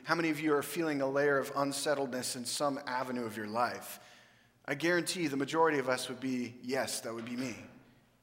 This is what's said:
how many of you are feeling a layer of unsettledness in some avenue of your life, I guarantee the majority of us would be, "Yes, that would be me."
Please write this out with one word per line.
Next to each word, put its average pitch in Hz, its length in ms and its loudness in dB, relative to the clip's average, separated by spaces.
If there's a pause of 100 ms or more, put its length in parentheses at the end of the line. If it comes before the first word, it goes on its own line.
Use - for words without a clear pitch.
how 156 120 2
many 165 140 2
of 151 100 0
you 156 140 4
are 143 100 4
feeling 156 380 -2
a 135 60 2
layer 143 300 4
of 127 180 0
unsettledness 139 800 0
in 123 100 -6
some 139 400 0
avenue 127 400 -2
of 107 120 -6
your 107 100 -4
life, 107 520 -2 (640)
I 143 100 -2
guarantee 170 520 2
the 139 100 -2
majority 151 420 4
of 127 100 0
us 127 180 0
would 120 120 -8
be, 123 440 -4
"Yes, 131 380 -2
that 113 120 -6
would 113 120 -8
be 120 100 -8
me." 123 200 -6 (680)